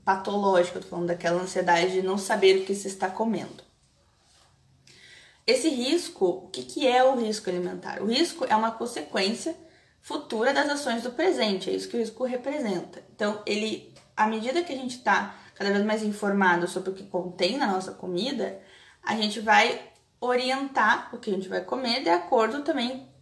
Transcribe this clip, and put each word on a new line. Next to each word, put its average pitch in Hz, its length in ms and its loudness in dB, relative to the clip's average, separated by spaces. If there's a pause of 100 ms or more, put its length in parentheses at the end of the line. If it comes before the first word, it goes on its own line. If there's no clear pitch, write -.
patológica, 190 760 2
eu - 40 -8
tô - 60 -18
falando 175 180 -4
daquela 175 340 0
ansiedade 180 520 2
de 185 100 2
não 190 160 0
saber 196 400 6
o 190 80 -2
que 196 80 -2
se 196 140 -4
está 190 200 -4
comendo. 196 560 -4 (1800)
Esse 254 240 4
risco, 262 560 0
o - 220 -2
que - 140 -8
que - 240 -2
é 254 180 6
o 262 120 6
risco 214 320 -2
alimentar? 180 540 -6
O 202 40 -4
risco 269 380 0
é 214 100 2
uma 226 180 2
consequência 233 840 -4 (460)
futura 262 500 -2
das 285 160 2
ações 254 340 -2
do 240 80 -6
presente, 233 600 0
é - 20 -2
isso 190 160 -4
que - 80 -6
o 233 40 0
risco 220 240 -4
representa. 247 800 -4 (120)
Então, 208 320 -4
ele, 214 480 -4 (220)
à 190 100 2
medida 226 360 -2
que 294 100 -8
a 254 40 -4
gente 254 220 -8
tá 202 380 0 (180)
cada 196 180 0
vez 202 120 2
mais 214 180 0
informado 196 680 2
sobre 180 220 -6
o - 20 -6
que - 120 -12
contém 180 520 -2
na 277 100 0
nossa 190 240 -2
comida, 190 720 -4 (420)
a 226 140 -2
gente 214 240 -2
vai 214 500 4 (300)
orientar 247 920 0
o 226 40 -12
que - 120 -6
a - 20 0
gente 185 160 -4
vai 185 160 -4
comer 254 380 -2
de 339 80 0
acordo 269 520 2
também 262 460 -4 (140)